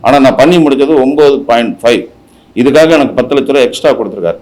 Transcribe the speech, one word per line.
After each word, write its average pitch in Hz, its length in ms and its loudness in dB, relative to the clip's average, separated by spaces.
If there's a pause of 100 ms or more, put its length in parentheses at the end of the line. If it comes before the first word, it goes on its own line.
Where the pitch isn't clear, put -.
ஆனா 131 180 0
நான் 135 180 2
பண்ணி 160 200 2
முடிச்சது 143 460 0
ஒன்பது 143 380 2
பாயிண்ட் 117 420 -2
ஃபைவ். 117 260 0 (460)
இதுக்காக 143 360 2
எனக்கு 143 240 0
பத்து 123 200 -4
லட்ச 135 120 -2
ரூபா 139 120 0
எக்ஸ்ட்ரா 135 320 0
கொடுத்துருக்காரு. 98 520 -4